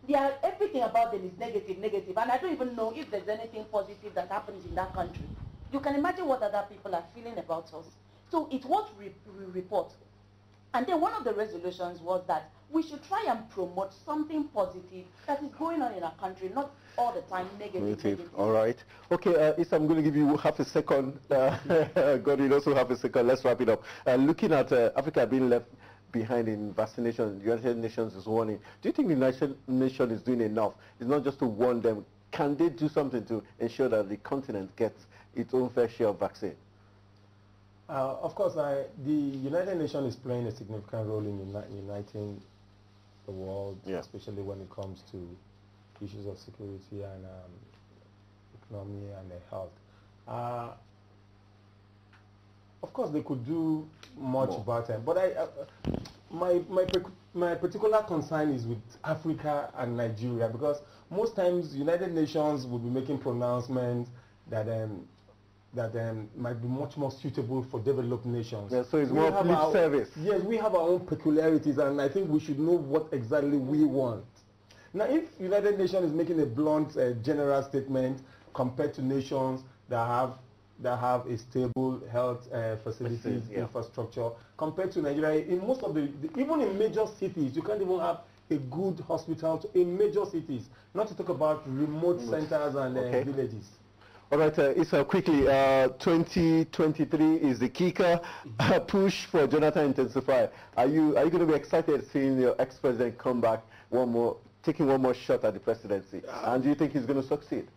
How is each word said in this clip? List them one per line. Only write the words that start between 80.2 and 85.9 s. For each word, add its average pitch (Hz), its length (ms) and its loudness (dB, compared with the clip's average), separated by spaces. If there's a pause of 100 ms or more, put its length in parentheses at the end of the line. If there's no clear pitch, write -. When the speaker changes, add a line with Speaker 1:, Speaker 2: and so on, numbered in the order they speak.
Speaker 3:
that 123 180 -2
have 123 280 0
a 120 100 -4
stable 127 640 -2 (100)
health, 123 420 -2
uh, 113 240 -4
facilities, 117 420 -6
Speaker 2:
Facilities, 113 320 -4
yeah. - 100 -6
Speaker 3:
infrastructure, 117 720 -6 (260)
compared 165 360 -4
to 170 100 -2
Nigeria, 151 420 0
in 180 220 -2
most 262 160 0
of 175 120 -4